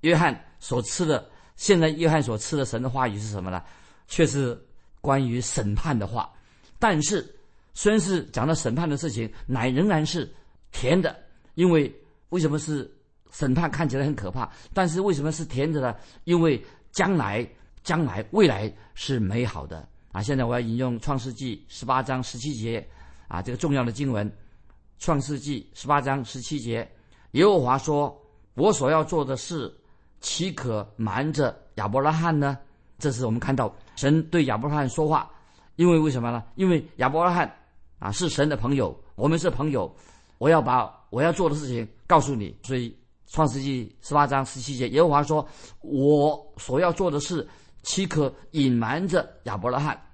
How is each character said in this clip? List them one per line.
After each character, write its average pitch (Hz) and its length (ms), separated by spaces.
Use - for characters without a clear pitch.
约 165 120
翰 156 240
所 120 240
吃 170 240
的， 147 200
现 185 240
在 160 80
约 160 200
翰 156 140
所 113 140
吃 - 200
的 139 100
神 117 160
的 127 80
话 127 180
语 104 100
是 107 100
什 104 140
么 92 80
呢？ 90 120
却 165 200
是 123 340
关 139 260
于 120 140
审 107 340
判 135 240
的 101 80
话。 110 240
但 180 240
是 165 320
虽 - 180
然 220 80
是 175 280
讲 120 200
到 160 80
审 120 200
判 165 140
的 143 100
事 156 120
情， 110 200
乃 127 240
仍 151 180
然 156 160
是 156 260
甜 156 300
的。 160 160
因 175 160
为， 151 240
为 175 120
什 156 100
么 151 80
是 147 320
审 131 240
判 143 160
看 151 180
起 123 80
来 139 80
很 147 100
可 107 160
怕， 120 200
但 185 140
是 165 120
为 196 140
什 143 100
么 156 80
是 156 120
甜 135 260
的 151 100
呢？ 120 140
因 170 160
为 151 220
将 190 220
来， 110 340
将 156 220
来， 107 280
未 202 140
来 107 260
是 135 240
美 110 280
好 78 200
的。 80 220
啊， 90 80
现 131 160
在 131 80
我 120 100
要 120 40
引 117 180
用 123 220
创 139 180
世 127 160
纪 117 360
十 - 180
八 131 160
章 131 180
十 - 160
七 139 160
节， 113 320
啊， 85 120
这 123 120
个 - 40
重 151 160
要 131 120
的 117 80
经 135 180
文。 107 180
创 151 220
世 139 180
纪 135 340
十 - 140
八 143 140
章 135 240
十 123 160
七 143 180
节， 113 320
耶 160 140
和 196 140
华 127 180
说 147 420
：“我 180 180
所 135 180
要 156 140
做 156 200
的 131 120
事， 131 360
岂 - 300
可 110 460
瞒 117 360
着 139 240
亚 101 100
伯 117 140
拉 151 100
罕 160 260
呢？” 139 220
这 143 140
是 120 120
我 110 60
们 113 80
看 135 160
到 123 180
神 147 260
对 165 160
亚 107 120
伯 135 100
拉 147 60
罕 143 140
说 156 180
话。 151 240
因 175 120
为， 165 80
为 156 140
什 127 100
么 117 120
呢？ 117 100
因 185 120
为 165 160
亚 127 120
伯 160 160
拉 180 80
罕， 175 160
啊， 98 100
是 165 180
神 147 200
的 147 80
朋 127 180
友， 104 260
我 120 140
们 165 100
是 - 100
朋 139 220
友， 113 240
我 139 120
要 160 100
把 123 320
我 120 120
要 165 100
做 165 160
的 147 60
事 147 140
情 117 200
告 160 120
诉 143 140
你。 104 300
所 131 120
以 120 180
创 156 200
世 131 140
纪 131 400
十 - 100
八 147 140
章 135 180
十 - 160
七 131 160
节、 120 120
耶 131 120
和 170 80
华 147 140
说 151 240
：“我 143 760
所 131 240
要 175 120
做 180 160
的 147 120
事， 147 280
岂 - 240
可 147 280
隐 139 200
瞒 123 380
着 165 180
亚 101 120
伯 110 140
拉 127 80
罕？” 143 200